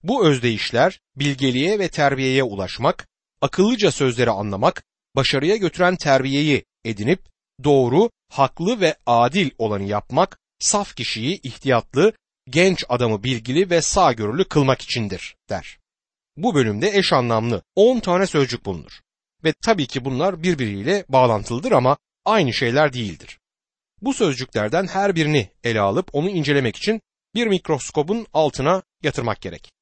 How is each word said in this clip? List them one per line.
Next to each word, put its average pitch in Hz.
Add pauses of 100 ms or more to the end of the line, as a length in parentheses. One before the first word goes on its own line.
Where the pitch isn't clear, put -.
Bu 214
özdeyişler 123 (160)
bilgeliğe 139
ve 185
terbiyeye 135
ulaşmak, 113 (320)
akıllıca 202
sözleri 123
anlamak, 104 (320)
başarıya 143
götüren 180
terbiyeyi 135 (200)
edinip 113 (440)
doğru, 143 (180)
haklı 175
ve 160 (100)
adil 123
olanı 104
yapmak, 113 (200)
saf -
kişiyi 123
ihtiyatlı, 131 (380)
genç 175
adamı 117
bilgili 127
ve 170
sağgörülü 117
kılmak 135
içindir, 101 (120)
der. - (580)
Bu 170
bölümde 139
eş 185
anlamlı 117 (140)
on 226
tane 185
sözcük 127
bulunur. 90 (520)
Ve 160 (120)
tabii 190
ki 123
bunlar 156
birbiriyle 143
bağlantılıdır 127
ama 131 (280)
aynı 170
şeyler 131
değildir. 110 (640)
Bu 254
sözcüklerden 131
her 196
birini 151 (140)
ele 113
alıp 104
onu 160
incelemek 143
için 214 (340)
bir 233
mikroskobun 175
altına 156 (200)
yatırmak 123
gerek. 82 (100)